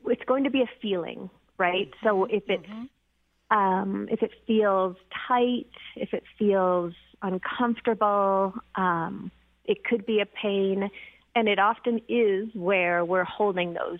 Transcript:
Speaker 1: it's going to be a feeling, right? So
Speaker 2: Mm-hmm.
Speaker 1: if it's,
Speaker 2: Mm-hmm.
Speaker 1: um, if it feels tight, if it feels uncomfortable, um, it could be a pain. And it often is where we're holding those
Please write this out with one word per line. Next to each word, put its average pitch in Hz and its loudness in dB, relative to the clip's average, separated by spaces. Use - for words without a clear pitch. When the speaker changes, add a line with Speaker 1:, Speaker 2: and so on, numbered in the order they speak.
Speaker 1:
it's 240 -2
going 269 0
to 277 2
be 262 0
a 240 0
feeling, 190 -6
right? 185 0
So 220 4
Speaker 2:
Mm-hmm. - -4
Speaker 1:
if 202 -2
it's, 185 -2
Speaker 2:
Mm-hmm. - -6
Speaker 1:
um, 196 0
if 220 -2
it 220 -2
feels 196 2
tight, 247 0
if - -6
it - -6
feels 185 2
uncomfortable, 202 0
um, 180 -2
it - -2
could 233 -2
be 214 2
a 202 0
pain. 196 -2
And 226 4
it 202 2
often 226 2
is 220 2
where 175 2
we're 180 2
holding 180 -2
those 175 -6